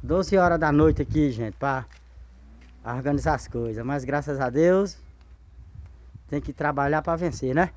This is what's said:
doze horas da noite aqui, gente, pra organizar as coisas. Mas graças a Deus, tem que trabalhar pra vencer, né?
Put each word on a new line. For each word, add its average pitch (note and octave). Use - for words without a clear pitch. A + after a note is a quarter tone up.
doze F3+
horas F3
da D#3
noite D3+
aqui, D3
gente, A#2
pra C3
organizar C#3
as -
coisas. A#2
Mas C3+
graças C#3
a C3
Deus, F3+
tem D3
que C#3+
trabalhar C#3+
pra E3
vencer, C#3
né? F3